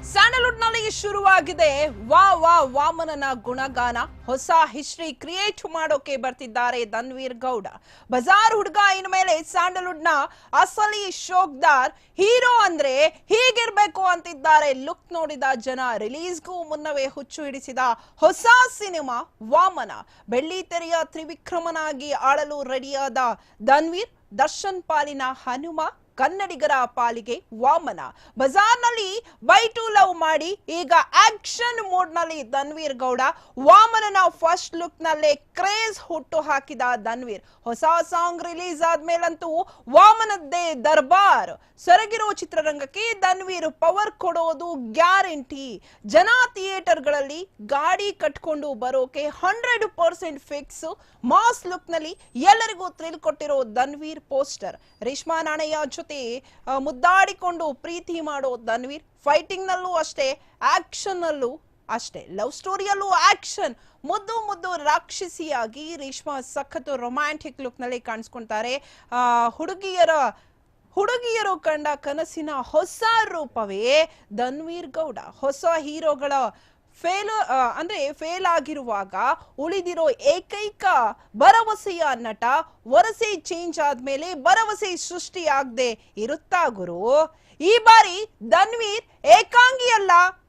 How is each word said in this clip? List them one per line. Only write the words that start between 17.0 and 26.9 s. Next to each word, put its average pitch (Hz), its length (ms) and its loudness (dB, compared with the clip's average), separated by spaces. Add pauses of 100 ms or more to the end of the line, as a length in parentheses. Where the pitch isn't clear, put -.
ಹುಚ್ಚು 285 380 -12
ಹಿಡಿಸಿದ 269 340 -10 (380)
ಹೊಸ 330 300 4 (320)
ಸಿನಿಮಾ 320 560 -8 (140)
ವಾಮನ. 311 420 2 (380)
ಬೆಳ್ಳಿ 311 340 -4
ತೆರೆಯ 339 320 -6 (100)
ತ್ರಿವಿಕ್ರಮನಾಗಿ 320 1080 -8
ಆಳಲು 285 500 0
ರೆಡಿಯಾದ 269 540 -6 (460)
ಧನ್ವೀರ್. 311 760 0
ದರ್ಶನ್ 359 440 -2
ಪಾಲಿನ 294 460 -2
ಹನುಮ, 269 520 -8 (340)
ಕನ್ನಡಿಗರ 330 560 -2 (140)
ಪಾಲಿಗೆ 233 600 -4 (160)